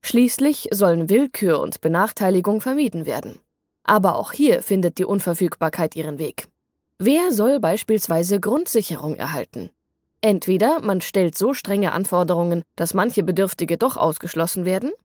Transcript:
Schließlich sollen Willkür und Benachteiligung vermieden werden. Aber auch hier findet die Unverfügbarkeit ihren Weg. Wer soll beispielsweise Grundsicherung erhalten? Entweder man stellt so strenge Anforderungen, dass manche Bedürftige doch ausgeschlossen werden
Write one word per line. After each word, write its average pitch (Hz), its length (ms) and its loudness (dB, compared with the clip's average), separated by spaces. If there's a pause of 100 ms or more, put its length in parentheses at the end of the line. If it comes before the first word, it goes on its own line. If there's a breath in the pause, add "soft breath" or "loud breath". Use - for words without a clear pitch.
Schließlich 254 680 0
sollen 175 360 2
Willkür 202 520 2
und - 200 -6
Benachteiligung 190 800 0
vermieden 254 460 -2
werden. 120 320 -8 (460)
Aber 196 320 4
auch - 160 -6
hier 277 300 4
findet 185 360 0
die 185 60 0
Unverfügbarkeit 170 880 -2
ihren 156 240 -8
Weg. - 300 -8 (500)
Wer 311 340 4
soll 233 280 2
beispielsweise 190 800 0
Grundsicherung 202 760 -2
erhalten? 120 560 -8 (500)
Entweder 208 600 2
man 196 200 -2
stellt 180 380 0
so 254 160 0
strenge 196 380 -2
Anforderungen, 175 680 0 (120)
dass 170 180 -4
manche 208 300 0
Bedürftige 170 560 0
doch 262 180 0
ausgeschlossen 165 680 -2
werden 196 260 -2 (140)